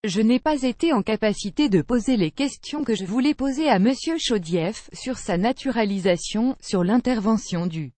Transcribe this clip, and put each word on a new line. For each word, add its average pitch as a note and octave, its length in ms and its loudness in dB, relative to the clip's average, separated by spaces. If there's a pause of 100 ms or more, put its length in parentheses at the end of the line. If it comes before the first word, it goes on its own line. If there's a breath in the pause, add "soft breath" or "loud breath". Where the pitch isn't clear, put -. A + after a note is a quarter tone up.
Je G3+ 160 0
n'ai A#3 180 4
pas D4+ 240 -2
été C4 300 0
en A3+ 100 2
capacité G#3+ 640 0
de F#3 140 4
poser B3 340 0
les E3+ 140 2
questions C#4+ 540 -6
que A3+ 100 0
je F#3+ 100 -6
voulais B3+ 300 0
poser C#4 340 -2
à G3+ 120 6
monsieur C4+ 380 0
Chaudiev F3 760 -2
sur - 260 -8
sa F#3 180 -4
naturalisation, G#3 1300 0
sur F3+ 220 0
l'intervention G#3+ 840 0
du D#3+ 320 -6